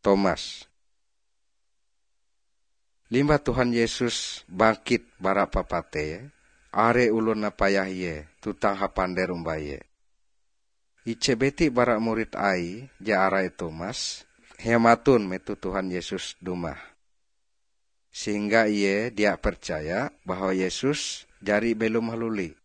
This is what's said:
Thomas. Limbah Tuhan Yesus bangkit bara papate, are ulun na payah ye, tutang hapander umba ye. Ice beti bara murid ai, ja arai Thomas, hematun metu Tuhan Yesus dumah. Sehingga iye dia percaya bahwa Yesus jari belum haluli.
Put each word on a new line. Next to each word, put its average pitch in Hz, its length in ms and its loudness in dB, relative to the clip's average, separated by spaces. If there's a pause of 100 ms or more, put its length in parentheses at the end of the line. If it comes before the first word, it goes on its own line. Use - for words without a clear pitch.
Thomas. 98 640 0 (2500)
Limbah 143 240 4
Tuhan 123 400 0
Yesus - 720 -2
bangkit 110 720 2
bara 95 320 2
papate, 87 800 -6 (400)
are 117 400 4
ulun 110 320 0
na 104 80 -4
payah 98 320 2
ye, 90 400 -6 (160)
tutang 101 400 -2
hapander 92 480 0
umba 82 320 -4
ye. 73 240 -10 (1200)
Ice 117 320 -2
beti 139 320 0
bara 120 320 2
murid 113 320 -2
ai, 98 640 -2
ja 95 320 2
arai 95 240 0
Thomas, 85 720 -8 (320)
hematun 117 720 4
metu 95 320 -8
Tuhan 95 320 -4
Yesus 90 480 -8
dumah. 87 400 -8 (1300)
Sehingga 107 640 0
iye 101 400 0
dia 104 240 0
percaya 87 720 -4 (160)
bahwa 92 320 -2
Yesus 95 720 -4 (160)
jari 107 320 0
belum 113 320 -2
haluli. 113 560 -6